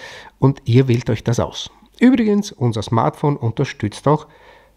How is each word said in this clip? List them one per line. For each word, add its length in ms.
und 260
ihr 220
wählt 240
euch 120
das 160
aus. 300
Übrigens, 520
unser 300
Smartphone 560
unterstützt 720
auch 180